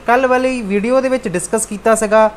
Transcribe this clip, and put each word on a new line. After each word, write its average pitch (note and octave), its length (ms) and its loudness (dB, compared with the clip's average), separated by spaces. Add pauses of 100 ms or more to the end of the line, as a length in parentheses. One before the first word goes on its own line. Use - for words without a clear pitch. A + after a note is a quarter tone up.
ਕੱਲ੍ਹ B3 200 2
ਵਾਲੀ B3+ 360 0
ਵੀਡੀਓ G#3 380 0
ਦੇ C4 80 0
ਵਿੱਚ B3+ 200 -2
discuss F3+ 380 -4
ਕੀਤਾ G#3+ 280 0
ਸੀਗਾ G#3+ 420 2